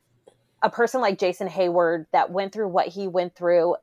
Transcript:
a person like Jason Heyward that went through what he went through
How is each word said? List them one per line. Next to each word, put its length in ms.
a 80
person 320
like 180
Jason 280
Heyward 640
that 200
went 220
through 160
what 180
he 200
went 280
through 480